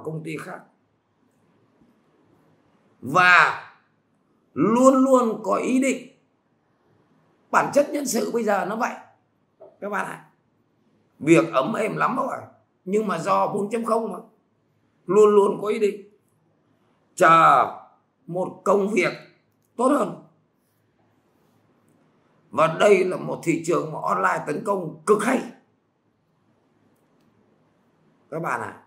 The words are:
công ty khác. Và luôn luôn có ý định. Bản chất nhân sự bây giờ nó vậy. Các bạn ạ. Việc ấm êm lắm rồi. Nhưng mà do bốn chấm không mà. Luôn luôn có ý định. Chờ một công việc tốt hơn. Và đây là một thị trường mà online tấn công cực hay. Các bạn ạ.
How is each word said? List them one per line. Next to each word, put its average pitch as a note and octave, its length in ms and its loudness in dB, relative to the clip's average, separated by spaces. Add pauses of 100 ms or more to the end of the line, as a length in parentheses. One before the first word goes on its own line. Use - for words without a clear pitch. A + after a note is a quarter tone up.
công D#3 200 -10
ty D#3+ 120 -10
khác. F3 240 -14 (2500)
Và E3+ 560 4 (920)
luôn A#3 400 4
luôn B3+ 500 2
có F#3+ 100 -2
ý B3 260 -2
định. - 280 -4 (1400)
Bản E3 240 2
chất C#4+ 160 2
nhân C#4+ 160 -6
sự A3 260 -4
bây A#3 120 -2
giờ G3 200 -2
nó G3+ 120 -8
vậy. A#3 180 -6 (880)
Các G3+ 80 -10
bạn F#3+ 180 -6
ạ. - 240 -16 (880)
Việc D3+ 340 2
ấm C3 220 -2
êm G3 220 -4
lắm D#3 200 -2
rồi. B3+ 220 -6 (460)
Nhưng G#3 220 -2
mà F3+ 120 -4
do G3 360 -2
bốn G3+ 160 -4
chấm A3+ 140 -6
không A3+ 280 -2
mà. F3+ 60 -12 (880)
Luôn G#3 280 6
luôn G3+ 280 4
có G3+ 60 -6
ý A#3 100 -2
định. G3+ 300 -4 (1040)
Chờ D#3+ 520 6 (600)
một F3 380 -8
công G3 260 2
việc F3 220 0 (640)
tốt B3 120 0
hơn. A#3 360 -2 (2250)
Và D#3+ 300 0
đây F#3+ 240 4
là F3+ 120 -4
một D3 260 -8
thị D#3+ 240 0
trường D#3 260 -2
mà C3+ 100 -10
online F#3 440 -2
tấn D3 180 -6
công F#3+ 420 -6
cực G#3 180 2
hay. B3 160 0 (3000)
Các D#3 120 -10
bạn C3 180 -4
ạ. G2+ 260 -12